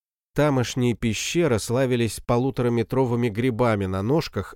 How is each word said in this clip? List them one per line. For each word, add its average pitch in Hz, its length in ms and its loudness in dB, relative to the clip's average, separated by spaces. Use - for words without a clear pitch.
Тамошние 127 580 2
пещеры 120 640 0
славились 120 640 0
полутораметровыми 120 1080 0
грибами 110 560 0
на 95 160 -2
ножках, 120 540 -2